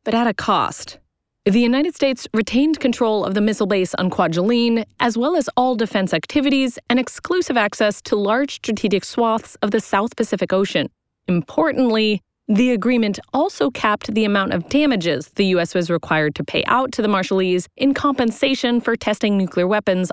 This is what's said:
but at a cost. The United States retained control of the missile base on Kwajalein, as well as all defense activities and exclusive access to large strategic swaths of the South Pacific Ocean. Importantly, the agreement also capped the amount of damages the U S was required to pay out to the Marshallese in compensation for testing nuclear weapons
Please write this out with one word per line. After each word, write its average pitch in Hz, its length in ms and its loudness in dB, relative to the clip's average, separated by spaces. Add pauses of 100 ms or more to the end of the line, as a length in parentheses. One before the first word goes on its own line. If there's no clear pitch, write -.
but 214 100 -2
at 233 120 2
a 208 80 0
cost. - 640 -2 (480)
The 208 140 4
United 262 340 2
States 269 400 -2
retained 269 460 0
control 220 440 0
of - 80 -4
the 208 80 0
missile 214 260 0
base 185 280 0
on 185 160 0
Kwajalein, 220 760 2 (160)
as 240 160 0
well 285 200 0
as 285 200 0
all 254 180 2
defense 208 380 0
activities 269 640 0 (120)
and 247 100 2
exclusive 339 560 -4
access 208 460 0
to - 120 -2
large 214 420 0
strategic 202 480 -2
swaths 226 580 -2
of 208 80 -2
the 214 100 0
South 202 360 -2
Pacific 190 360 -2
Ocean. 190 380 0 (380)
Importantly, 220 920 0 (280)
the 247 240 4
agreement 220 480 0 (120)
also 294 380 0
capped 214 420 -2
the 220 120 2
amount 202 280 0
of 175 160 -4
damages 190 680 0
the 202 100 2
U 180 140 2
S 165 140 -4
was 175 160 0
required 156 440 0
to 143 100 -6
pay - 200 -2
out 254 280 0
to - 80 -4
the 208 80 0
Marshallese 190 680 0
in 269 180 2
compensation 262 840 0
for 233 160 -2
testing 208 420 0
nuclear 180 280 0
weapons 185 460 0